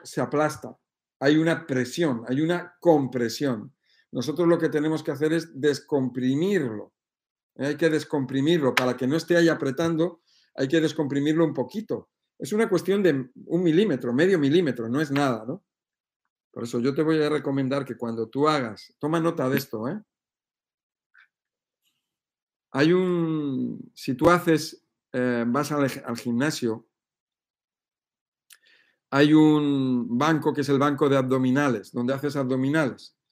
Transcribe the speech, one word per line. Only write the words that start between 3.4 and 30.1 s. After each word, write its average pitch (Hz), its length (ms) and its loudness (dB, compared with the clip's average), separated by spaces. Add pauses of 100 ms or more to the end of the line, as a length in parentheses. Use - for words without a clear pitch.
Nosotros 156 360 -2
lo 170 120 4
que 160 100 0
tenemos 151 340 -2
que 160 80 -4
hacer 147 220 -2
es 160 260 -6
descomprimirlo. 135 1300 -2 (640)
¿Eh? 131 120 -4
Hay 147 100 -4
que 165 120 2
descomprimirlo 143 880 0
para 127 220 0
que 123 100 -4
no 143 80 0
esté 170 220 0
ahí 170 100 6
apretando, 160 760 -2 (340)
hay 135 120 0
que 160 140 2
descomprimirlo 151 640 0
un 143 80 -2
poquito. 123 560 -8 (280)
Es 139 140 -12
una 214 160 0
cuestión 190 340 0
de 143 280 2 (160)
un 175 180 0
milímetro, 156 500 2
medio 175 240 4
milímetro, 139 520 2
no 131 100 -2
es 151 120 -4
nada, 131 340 0
¿no? 147 180 -10 (880)
Por - 120 -10
eso 120 160 -4
yo 135 140 0
te 156 100 0
voy 156 200 2
a 147 60 0
recomendar 139 560 -2
que 123 100 -10
cuando 113 320 -6
tú 139 220 0
hagas, 123 500 -4
toma 160 200 -2
nota 165 280 0
de 139 100 0
esto, 117 300 -6
¿eh? 208 140 -6 (2750)
Hay 156 220 4
un, 156 1000 -2
si - 220 -6
tú 156 140 4
haces, 165 560 2 (280)
eh, 123 340 -2
vas 143 240 -2
al 143 140 0
ej-, 131 200 -6
al 117 120 -8
gimnasio, 120 720 -4 (2250)
hay 147 240 4
un 143 840 4